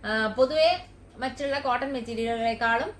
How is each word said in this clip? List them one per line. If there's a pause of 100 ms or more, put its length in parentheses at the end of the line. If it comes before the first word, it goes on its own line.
ആ,
പൊതുവേ (300)
മറ്റുള്ള
കോട്ടൺ
മെറ്റീരിയലുകളെക്കാളും